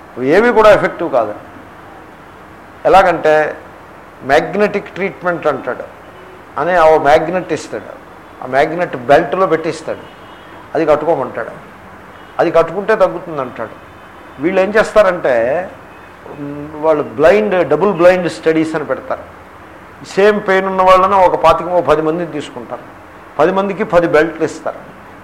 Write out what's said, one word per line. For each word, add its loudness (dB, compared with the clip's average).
ఏవి 4
కూడా 6
ఎఫెక్టివ్ -4
కాదు. -2
ఎలాగంటే 4
మ్యాగ్నెటిక్ 0
ట్రీట్మెంట్ -6
అంటాడు, -8
అని 0
ఆ 6
ఓ 6
మ్యాగ్నెట్ 2
ఇస్తాడు, -12
ఆ -10
మ్యాగ్నెట్ -2
బెల్ట్‌లో 2
పెట్టిస్తాడు, -6
అది -2
కట్టుకోమంటాడు, -2
అది 0
కట్టుకుంటే 0
తగ్గుతుంది -2
అంటాడు. -12
వీళ్ళు 0
ఏం -2
చేస్తారంటే, 2
మ్, -12
వాళ్ళు 2
బ్లైండ్, 4
డబుల్ 2
బ్లైండ్ 4
స్టడీస్ -2
అని -6
పెడతారు. -8
సేమ్ 4
పెయిన్ 0
ఉన్న 0
వాళ్ళని 4
ఒక 0
పాతిక, 2
ఓ 2
పది 2
మందిని -4
తీసుకుంటారు, -14
పది 4
మందికి -4
పది 2
బెల్ట్లు 0
ఇస్తారు, -10